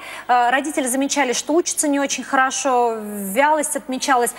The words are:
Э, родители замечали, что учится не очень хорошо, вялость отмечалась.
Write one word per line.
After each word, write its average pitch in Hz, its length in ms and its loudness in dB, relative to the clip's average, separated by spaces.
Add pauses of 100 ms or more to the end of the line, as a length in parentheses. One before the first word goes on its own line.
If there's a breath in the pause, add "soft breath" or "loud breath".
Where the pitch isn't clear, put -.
(280 loud breath)
Э, 240 220 4
родители 269 380 0
замечали, 269 460 0
что 294 200 -2
учится 330 340 0
не 285 120 2
очень 277 240 -2
хорошо, 262 760 0
вялость 214 760 0
отмечалась. 254 640 0